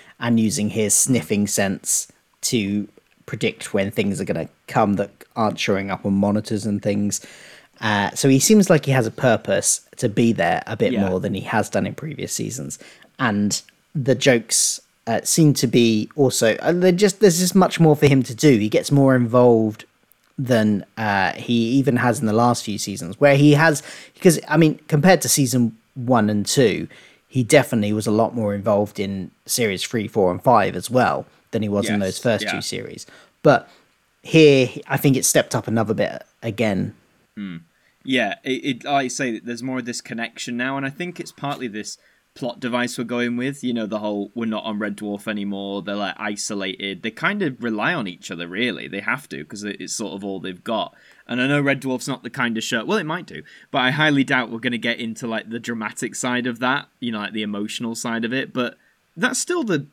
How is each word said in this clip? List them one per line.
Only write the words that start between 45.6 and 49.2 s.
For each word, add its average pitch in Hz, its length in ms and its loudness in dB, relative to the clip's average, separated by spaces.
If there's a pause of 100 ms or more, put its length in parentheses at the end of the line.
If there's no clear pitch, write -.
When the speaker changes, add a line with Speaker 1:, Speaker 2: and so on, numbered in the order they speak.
Speaker 2:
they're, 101 120 -6
like, 101 240 -6
isolated. 98 840 -6
They 113 80 -6
kind 196 320 -4
of 131 200 -4
rely 117 320 -2
on 120 140 -4
each - 220 -14
other, 85 180 -8
really. 90 400 -4
They 92 120 -8
have 123 280 -6